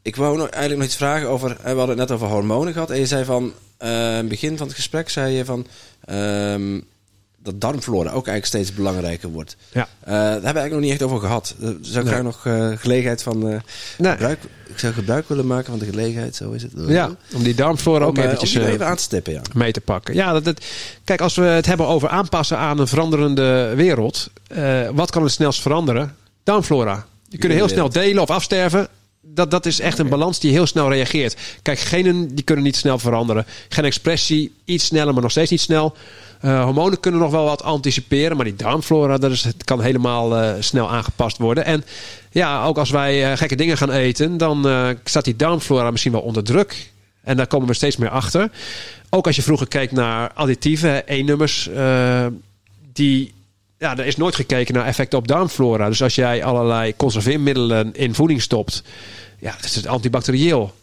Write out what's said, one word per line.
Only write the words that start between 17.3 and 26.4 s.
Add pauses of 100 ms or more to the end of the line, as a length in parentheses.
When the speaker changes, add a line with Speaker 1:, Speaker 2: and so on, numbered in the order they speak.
Speaker 2:
om
die
darmflora
Speaker 1:
Om,
Speaker 2:
ook
Speaker 1:
eh,
Speaker 2:
eventjes,
Speaker 1:
om
die
Speaker 2:
eh,
Speaker 1:
even
aan
te
stippen,
ja. (120)
Speaker 2:
mee
te
pakken.
Ja,
dat,
dat, (420)
kijk,
als
we
het
hebben
over
aanpassen
aan
een
veranderende
wereld, (180)
eh,
wat
kan
het
snelst
veranderen? (280)